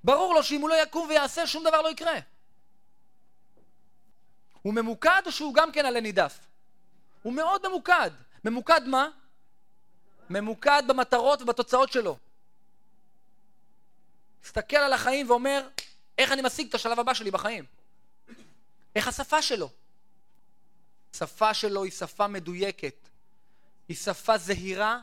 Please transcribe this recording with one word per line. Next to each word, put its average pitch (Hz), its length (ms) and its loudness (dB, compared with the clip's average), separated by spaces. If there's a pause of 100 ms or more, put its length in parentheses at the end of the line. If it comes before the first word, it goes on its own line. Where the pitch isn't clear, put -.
ברור 339 300 4
לו 311 100 6
שאם 285 180 -2
הוא 302 80 -2
לא 320 140 4
יקום 311 260 -4
ויעשה, 302 380 0
שום 320 160 -6
דבר 320 180 4
לא 320 80 0
יקרה. 311 300 -4 (2500)
הוא 208 120 -4
ממוקד 233 520 2
או 330 60 -6
שהוא 294 220 -6
גם 311 180 4
כן 294 140 -2
עלה 240 160 -2
נידף? 190 380 -2 (840)
הוא 240 100 -6
מאוד 370 340 -2
ממוקד. 330 440 2 (340)
ממוקד 254 420 2
מה? 269 220 2 (1200)
ממוקד 220 580 2
במטרות 254 540 4
ובתוצאות 247 500 2
שלו. 196 260 -2 (2250)
מסתכל - 340 -2
על 277 160 4
החיים 247 360 -2
ואומר, 262 400 0 (480)
"איך 262 140 2
אני 269 100 -2
משיג 254 260 -4
את - 80 -6
השלב 233 240 -2
הבא 247 140 0
שלי 214 180 -4
בחיים?" 190 340 -4 (1300)
איך 214 120 0
השפה 285 340 0
שלו? 196 280 -2 (1400)
שפה 214 400 -2
שלו 202 300 -4
היא 190 80 -6
שפה 202 360 -4
מדויקת. 180 840 -8 (800)
היא 170 80 -10
שפה 214 400 0
זהירה 190 640 -4